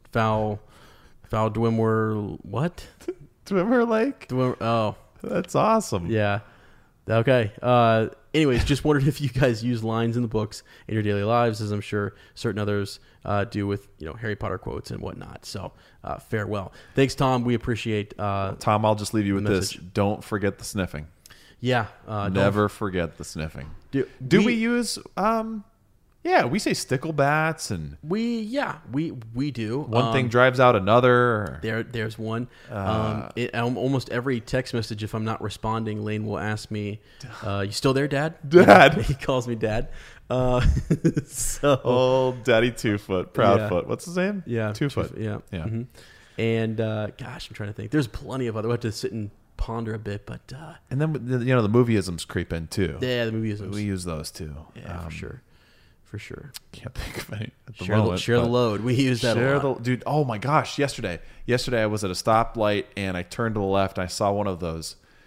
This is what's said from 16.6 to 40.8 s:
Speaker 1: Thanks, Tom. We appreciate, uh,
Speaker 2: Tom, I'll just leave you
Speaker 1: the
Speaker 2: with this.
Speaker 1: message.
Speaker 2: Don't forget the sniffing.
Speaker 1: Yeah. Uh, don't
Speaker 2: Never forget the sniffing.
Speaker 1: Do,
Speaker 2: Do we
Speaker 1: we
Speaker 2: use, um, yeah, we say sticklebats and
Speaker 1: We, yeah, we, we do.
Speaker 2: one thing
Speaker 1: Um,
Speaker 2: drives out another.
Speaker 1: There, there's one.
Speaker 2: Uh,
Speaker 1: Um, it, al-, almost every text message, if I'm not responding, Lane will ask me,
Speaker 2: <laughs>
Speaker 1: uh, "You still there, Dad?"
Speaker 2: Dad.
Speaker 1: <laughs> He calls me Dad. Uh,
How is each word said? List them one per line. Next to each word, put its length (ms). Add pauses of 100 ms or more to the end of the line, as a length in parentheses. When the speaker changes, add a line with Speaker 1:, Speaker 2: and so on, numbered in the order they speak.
Speaker 1:
Thanks, 220
Tom. 280
We 100
appreciate, 640
uh, 400
Speaker 2:
Tom, 240
I'll 100
just 200
leave 120
you 140
Speaker 1:
the 20
Speaker 2:
with 100
this. 220
Speaker 1:
message. 200
Speaker 2:
Don't 280
forget 360
the 60
sniffing. 440 (520)
Speaker 1:
Yeah. 260 (200)
Uh, 180
don't 100
Speaker 2:
Never 340
forget 500
the 60
sniffing. 440 (220)
Speaker 1:
Do, 160 (200)
Speaker 2:
Do 120
we 80
Speaker 1:
we 80
Speaker 2:
use, 440 (180)
um, 480 (580)
yeah, 220
we 160
say 120
sticklebats 1000
and 300
Speaker 1:
We, 380
yeah, 360 (160)
we, 200 (220)
we 160
do. 300
Speaker 2:
one 320
thing 140
Speaker 1:
Um, 40
Speaker 2:
drives 300
out 160
another. 880
Speaker 1:
There, 200
there's 340
one. 300 (240)
Speaker 2:
Uh, 40
Speaker 1:
Um, 600
it, 200
al-, 220
almost 340
every 300
text 320
message, 300
if 120
I'm 100
not 180
responding, 600
Lane 220
will 120
ask 320
me, 300 (220)
Speaker 2:
<laughs> 200
Speaker 1:
uh, 240
"You 60
still 220
there, 140
Dad?" 280 (120)
Speaker 2:
Dad. 460
Speaker 1:
<laughs> 80
He 120
calls 340
me 80
Dad. 320 (420)
Uh, 300 (360)